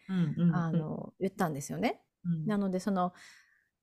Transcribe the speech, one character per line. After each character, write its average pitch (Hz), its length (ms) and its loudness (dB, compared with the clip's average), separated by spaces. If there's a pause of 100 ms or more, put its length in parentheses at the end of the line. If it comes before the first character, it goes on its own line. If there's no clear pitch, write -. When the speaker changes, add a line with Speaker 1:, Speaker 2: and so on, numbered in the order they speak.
Speaker 1:
う 190 40 -6
ん、 185 40 0
う 165 300 4
ん、 - 40 8
う - 20 6
ん。 - 20 2
Speaker 2:
あ 165 180 0
の、 156 460 -2
言 185 120 -2
っ - 20 -10
た 180 160 0
ん 160 60 -4
で 151 60 -6
す 156 120 -8
よ 151 60 -6
ね。 254 240 -2 (220)
Speaker 1:
う 180 40 -4
ん。 160 180 0
Speaker 2:
な 208 120 2
の 196 120 0
で、 185 100 -2
そ 208 100 -2
の、 180 220 2 (720)